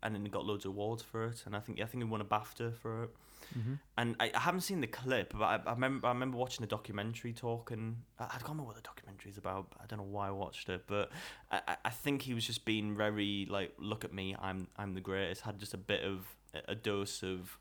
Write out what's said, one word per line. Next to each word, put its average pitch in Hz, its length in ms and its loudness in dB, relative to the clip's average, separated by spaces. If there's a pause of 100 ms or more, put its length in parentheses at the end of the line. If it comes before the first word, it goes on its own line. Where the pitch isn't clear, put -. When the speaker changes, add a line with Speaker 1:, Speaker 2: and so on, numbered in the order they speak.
Speaker 1:
and 110 100 0
then 101 120 -2
he 104 40 -2
got 95 160 0
loads 101 200 0
of 98 60 -2
awards 107 320 0
for 113 220 -2
it, 117 200 -4
and 104 100 -4
I 104 40 2
think, - 220 -8
I 107 40 0
think 120 180 -2
he 113 60 0
won 110 120 2
a 101 40 -2
bafta 110 500 2
for 113 280 -4
it. 117 60 -6 (480)
Speaker 2:
Mm-hmm. 120 160 0 (240)
Speaker 1:
And 117 220 4
I, 117 160 6
I 110 40 8
haven't 175 220 4
seen 180 200 0
the 117 60 2
clip, 123 500 2
but 107 60 4
I, 107 220 6
I 117 80 2
remember, 127 340 2
I 123 40 6
remember 127 260 2
watching 123 260 -2
a 107 40 -4
documentary 110 640 -2
talking. 117 680 -2 (220)
I, 117 60 -2
I - 20 -6
can't 120 160 -4
remember 151 200 -4
what 113 120 -8
the - 60 -16
documentary - 500 -14
is 98 60 -10
about. 95 320 -2
But - 140 -16
I - 20 -12
don't 107 140 -6
know 101 60 -4
why 101 240 0
I - 20 0
watched 98 380 -2
it, 90 180 0
but 101 240 2 (400)
I, - 160 4
I, - 180 2
I - 60 4
think 139 320 2
he 131 100 0
was 117 120 2
just 117 200 -2
being 107 300 4
very, 104 540 4
like, 98 280 2
"Look 107 260 -2
at - 100 -4
me, 95 260 -2
I'm, 92 280 -2 (100)
I'm 101 180 -2
the 95 60 -4
greatest." 95 420 0
Had 101 160 -4
just 101 160 -6
a - 20 -4
bit 95 260 2
of 95 220 0 (300)
a, - 160 -4
a 101 40 2
dose 101 460 0
of 92 400 -2